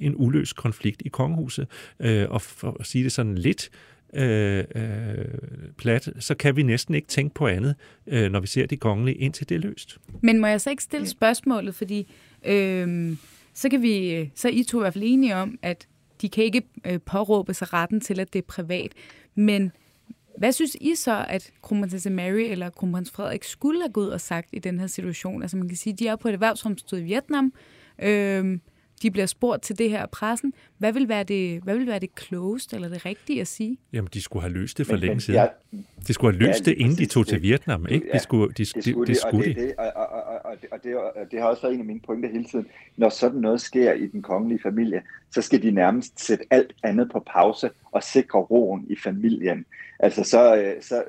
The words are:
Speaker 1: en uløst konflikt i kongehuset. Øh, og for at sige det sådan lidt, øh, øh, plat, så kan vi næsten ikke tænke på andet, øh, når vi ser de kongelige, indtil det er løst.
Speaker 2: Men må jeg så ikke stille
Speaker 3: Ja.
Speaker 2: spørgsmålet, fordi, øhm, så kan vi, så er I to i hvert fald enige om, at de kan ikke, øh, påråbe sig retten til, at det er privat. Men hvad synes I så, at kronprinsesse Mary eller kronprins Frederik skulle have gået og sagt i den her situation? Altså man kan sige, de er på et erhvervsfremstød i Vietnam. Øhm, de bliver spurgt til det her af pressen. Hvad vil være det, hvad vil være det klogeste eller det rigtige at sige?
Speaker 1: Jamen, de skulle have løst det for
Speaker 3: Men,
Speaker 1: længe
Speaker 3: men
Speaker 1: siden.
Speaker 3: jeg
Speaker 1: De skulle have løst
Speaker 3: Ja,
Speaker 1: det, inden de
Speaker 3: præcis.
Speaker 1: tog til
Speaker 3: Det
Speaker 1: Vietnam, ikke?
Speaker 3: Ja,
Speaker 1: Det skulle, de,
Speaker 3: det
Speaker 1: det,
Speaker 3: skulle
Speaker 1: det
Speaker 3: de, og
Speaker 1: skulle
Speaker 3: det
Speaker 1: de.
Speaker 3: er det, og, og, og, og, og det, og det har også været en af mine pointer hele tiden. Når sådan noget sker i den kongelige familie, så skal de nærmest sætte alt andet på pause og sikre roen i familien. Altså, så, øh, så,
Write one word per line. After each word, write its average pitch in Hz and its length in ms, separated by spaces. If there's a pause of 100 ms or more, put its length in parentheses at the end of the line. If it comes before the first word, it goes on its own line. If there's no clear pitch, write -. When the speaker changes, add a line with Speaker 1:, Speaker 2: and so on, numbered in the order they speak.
Speaker 1:
en 143 160
uløst 139 400
konflikt - 480
i - 40
kongehuset. 139 580 (340)
Øh, 107 300
og 110 120
for - 380
at - 60
sige 127 180
det 131 80
sådan 110 260
lidt, 135 320 (440)
øh, 107 500 (100)
øh, 110 500 (520)
plat, 120 320 (100)
så - 160
kan 139 220
vi 151 60
næsten 127 320
ikke 151 140
tænke 143 260
på 147 120
andet, 110 280 (320)
øh, 110 260
når 101 80
vi 95 60
ser 127 200
de - 100
kongelige, 113 400
indtil - 320
det 170 60
er 170 40
løst. - 400 (220)
Speaker 2:
Men 226 200
må 220 60
jeg 214 140
så - 100
ikke 277 120
stille 294 220
Speaker 3:
Ja. 190 60
Speaker 2:
spørgsmålet, 226 640
fordi, 202 380 (340)
øhm, 180 720 (360)
så - 140
kan 262 140
vi, 180 520
så - 140
er - 40
I 240 100
to 240 160
i 226 40
hvert 185 100
fald 202 140
enige 247 300
om, 190 260
at 175 240 (360)
de 208 60
kan 220 160
ikke, 226 180 (240)
øh, 180 200
påråbe 196 480
sig - 180
retten 175 280
til, 190 200
at 190 120
det 196 60
er 175 100
privat. 180 440 (420)
Men 202 380 (640)
hvad 233 140
synes 302 280
I 320 140
så, 220 340
at - 220 (120)
kronprinsesse 196 480
Mary 190 400
eller 180 200
kronprins 180 400
Frederik - 340
skulle 311 380
have 285 100
gået 202 200
og 170 80
sagt - 320
i - 60
den 180 220
her 190 60
situation? 180 560
Altså 175 140
man 180 120
kan 180 80
sige, 202 200
de 226 120
er 220 80
på 233 120
et 208 60
erhvervsfremstød 208 640
i 170 40
Vietnam. 262 500 (500)
Øhm, 196 580 (420)
de 220 80
bliver 190 160
spurgt - 360
til - 160
det 226 120
her 214 120
af - 80
pressen. 233 420 (260)
Hvad 214 140
vil 254 160
være 208 160
det, 180 380
hvad 196 140
vil 254 100
være 214 120
det 185 160
klogeste 196 640
eller 175 120
det 175 180
rigtige 220 340
at 180 80
sige? 220 300 (140)
Speaker 1:
Jamen, 107 220
de 98 80
skulle 95 200
have 90 100
løst 92 260
det 147 80
for 113 60
Speaker 3:
Men, 98 80
Speaker 1:
længe 92 140
Speaker 3:
men 123 60
Speaker 1:
siden. 104 160
Speaker 3:
jeg 101 140 (560)
Speaker 1:
De 123 80
skulle 113 240
have 110 80
løst - 200
Speaker 3:
Ja, 165 40
Speaker 1:
det, - 80
inden 123 120
de 170 60
Speaker 3:
præcis. 156 160
Speaker 1:
tog 113 140
til 104 80
Speaker 3:
Det 82 80
Speaker 1:
Vietnam, 98 480
ikke? - 160
Speaker 3:
Ja, - 60
Speaker 1:
Det - 100
skulle, 110 260
de, - 160
Speaker 3:
det - 100
Speaker 1:
det, 107 100
Speaker 3:
skulle 117 220
Speaker 1:
det 123 160
Speaker 3:
de, - 40
og - 20
Speaker 1:
skulle 107 200
Speaker 3:
det 151 80
Speaker 1:
de. 120 60
Speaker 3:
er 127 40
det, 139 120
og, 110 180
og, 110 100 (160)
og, 110 220
og, 113 120 (160)
og 110 120
det, 120 120
og 107 160 (180)
det 113 100
har 117 60
også 117 160
været 127 120
en 123 60
af 113 60
mine 107 200
pointer 120 220
hele 117 160
tiden. 113 220 (300)
Når 113 120
sådan 123 320
noget 113 200
sker 123 320
i 62 140
den 101 160
kongelige 107 400
familie, 104 400 (300)
så 117 100
skal 135 200
de 110 80
nærmest 101 500
sætte - 300
alt 131 220 (100)
andet 117 300
på - 200
pause 107 380 (220)
og 101 100
sikre - 360
roen 98 520
i 104 140
familien. 98 600 (340)
Altså, - 260
så, 117 320
øh, 98 260
så, 120 260